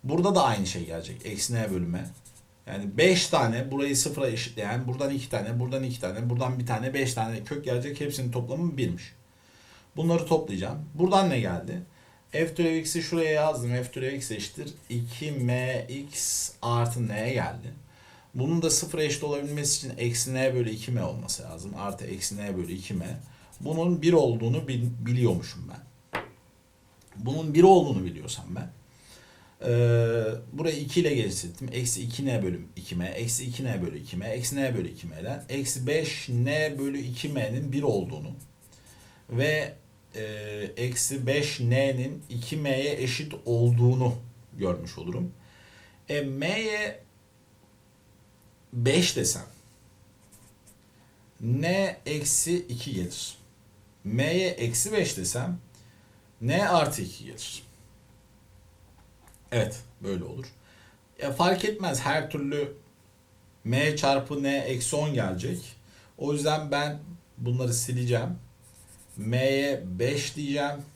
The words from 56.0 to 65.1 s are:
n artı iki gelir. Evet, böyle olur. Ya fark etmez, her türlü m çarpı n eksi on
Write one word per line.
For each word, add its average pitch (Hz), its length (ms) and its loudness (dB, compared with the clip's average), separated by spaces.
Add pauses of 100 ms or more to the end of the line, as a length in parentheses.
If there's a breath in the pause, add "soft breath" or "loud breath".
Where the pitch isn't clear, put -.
n 165 280 2
artı 160 340 4
iki - 220 -10
gelir. - 380 -12 (1900)
Evet, 110 280 0 (220)
böyle 95 220 -4
olur. - 220 -10 (760 loud breath)
Ya 139 100 -4
fark 180 320 4
etmez, 190 360 -2
her 156 300 0
türlü 143 460 -4 (880)
m 147 320 2
çarpı 139 460 2
n 139 160 2
eksi 123 380 -2
on 147 180 0